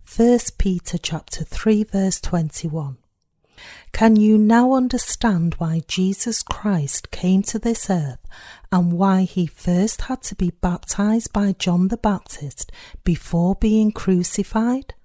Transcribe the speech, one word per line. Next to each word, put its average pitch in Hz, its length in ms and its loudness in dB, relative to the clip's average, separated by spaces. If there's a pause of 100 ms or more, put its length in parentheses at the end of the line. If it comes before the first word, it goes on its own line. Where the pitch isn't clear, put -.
First - 560 2
Peter 175 400 0
chapter - 440 -8
three, 214 400 0
verse 196 380 0
twenty-one. 156 760 -4 (920)
Can 226 240 4
you 214 240 6
now 233 360 4
understand 233 800 0
why 165 340 -2
Jesus 190 560 -2
Christ - 680 -4
came 185 340 0
to - 140 -6
this 226 320 -4
earth 151 340 -4 (460)
and 175 220 2
why 190 300 2
he 180 240 -2
first 180 560 -2
had - 220 -6
to - 120 -6
be 175 140 -2
baptized 202 840 -2
by 202 260 0
John 180 300 2
the 226 80 -2
Baptist - 760 -6 (320)
before 175 540 0
being 214 340 2
crucified? 220 1040 -2 (100)